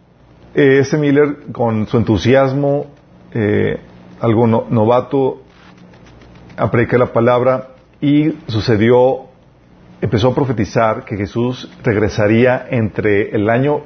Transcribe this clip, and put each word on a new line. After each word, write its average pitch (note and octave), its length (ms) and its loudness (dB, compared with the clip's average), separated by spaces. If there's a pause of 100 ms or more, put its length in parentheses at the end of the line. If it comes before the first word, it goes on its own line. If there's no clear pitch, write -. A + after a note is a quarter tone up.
(540)
eh, C#3 240 4
ese C#3 180 0
Miller C#3+ 560 0
con A2 340 -2
su A#2+ 120 0
entusiasmo, C3+ 880 0 (480)
eh, G#2 440 0 (440)
algo A#2 240 2
no-, A2+ 240 2
novato, B2 720 0 (1120)
a A#2 140 -2
predicar A#2 300 0
la B2 60 2
palabra B2 640 0 (340)
y D3+ 320 0 (120)
sucedió, A#2 720 2 (840)
empezó A#2 260 0
a B2 60 0
profetizar A#2 720 -2
que A2 100 -10
Jesús A#2 560 -6 (100)
regresaría A2+ 840 0
entre G#2+ 640 -2
el G#2+ 140 -2
año C#3+ 380 0